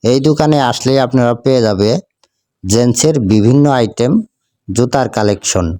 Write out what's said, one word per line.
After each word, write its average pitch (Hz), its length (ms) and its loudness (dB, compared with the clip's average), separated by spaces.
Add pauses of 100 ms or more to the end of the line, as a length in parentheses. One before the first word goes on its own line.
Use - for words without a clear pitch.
এই 123 160 2
দোকানে 151 420 2
আসলে 127 380 -2
আপনারা 123 320 0 (100)
পেয়ে 131 200 0
যাবে 104 280 0 (720)
জেন্টসের 120 520 0 (140)
বিভিন্ন 113 400 2
আইটেম, 123 420 -2 (560)
জুতার 123 400 0
কালেকশন। 101 580 -2 (140)